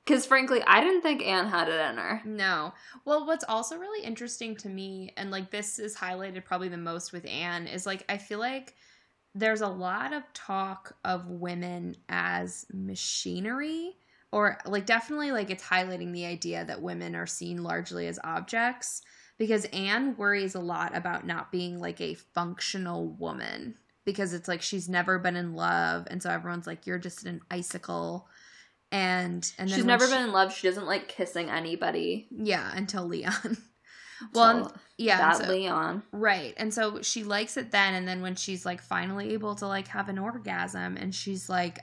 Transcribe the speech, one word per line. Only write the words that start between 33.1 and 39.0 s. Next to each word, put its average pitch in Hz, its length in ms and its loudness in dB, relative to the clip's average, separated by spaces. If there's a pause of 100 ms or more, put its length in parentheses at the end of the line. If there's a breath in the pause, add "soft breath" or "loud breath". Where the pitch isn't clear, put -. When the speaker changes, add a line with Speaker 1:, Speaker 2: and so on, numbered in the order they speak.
Speaker 2:
<laughs> - 40 -20 (680 loud breath)
Well, 233 160 10
Speaker 1:
Until 233 220 4
Speaker 2:
and, - 80 -18 (180)
yeah, 226 140 6 (200)
and 175 80 6
Speaker 1:
that - 60 0
Speaker 2:
so, 190 60 2
Speaker 1:
Leon. 175 500 2 (100)
Speaker 2:
right. 202 440 2
And 220 180 -2
so 214 280 0
she 220 220 -2
likes 208 320 -2
it 226 140 -4
then, 196 240 6
and 185 140 0
then 185 120 -2
when 185 160 -2
she's, 185 300 -4
like, 180 160 -4
finally 196 500 -2